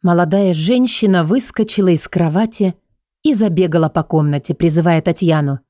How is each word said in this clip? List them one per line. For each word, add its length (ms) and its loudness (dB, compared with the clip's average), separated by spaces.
Молодая 500 2
женщина 680 0
выскочила 640 -2
из 200 0
кровати 680 -2
и 120 2
забегала 540 0
по 140 -2
комнате, 520 -2
призывая 460 2
Татьяну. 680 -2